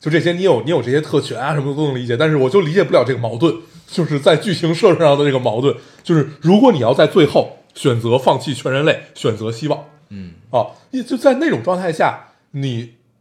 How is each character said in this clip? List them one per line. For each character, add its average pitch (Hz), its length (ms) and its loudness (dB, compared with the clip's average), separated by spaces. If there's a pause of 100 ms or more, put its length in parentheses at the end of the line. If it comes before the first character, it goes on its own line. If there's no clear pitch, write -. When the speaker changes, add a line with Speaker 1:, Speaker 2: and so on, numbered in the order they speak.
Speaker 1:
就 156 100 -6
这 160 80 2
些 170 140 0
你 175 100 -4
有， 151 200 2
你 139 80 -6
有 165 100 0
这 120 100 -4
些 147 120 0
特 151 180 -2
权 - 180 -8
啊 139 140 -4
什 147 80 -2
么 139 100 -4
的 135 60 -8
都 151 120 -2
能 135 60 -4
理 123 120 -8
解， 120 100 -2
但 156 140 0
是 156 80 0
我 131 100 2
就 196 140 2
理 151 100 -2
解 190 100 2
不 143 120 0
了 131 100 6
这 131 80 -2
个 117 60 -4
矛 117 180 -6
盾， 151 180 0 (320)
就 165 200 -4
是 147 120 -2
在 160 180 4
剧 175 180 -2
情 165 200 -2
设 175 200 4
置 160 60 -2
上 143 180 4
的 147 60 2
这 147 60 2
个 131 80 0
矛 120 220 -2
盾， 135 160 0 (260)
就 175 120 -2
是 147 160 0 (100)
如 185 180 4
果 247 140 6
你 160 60 0
要 120 160 2
在 160 120 4
最 156 200 4
后 - 320 0 (160)
选 120 260 0
择 117 160 -2
放 139 240 0
弃 139 140 -8
全 131 180 -6
人 139 120 -2
类， 156 180 0 (120)
选 110 220 -4
择 110 160 -8
希 147 160 -8
望， - 160 -4 (240)
Speaker 2:
嗯。 95 260 -16 (160)
Speaker 1:
啊， - 160 0 (240)
也 254 120 -6
就 277 140 -6
在 262 180 4
那 302 140 -2
种 139 140 -2
状 180 160 -2
态 185 120 -4
下， - 380 -4 (220)
你 123 460 -8 (240)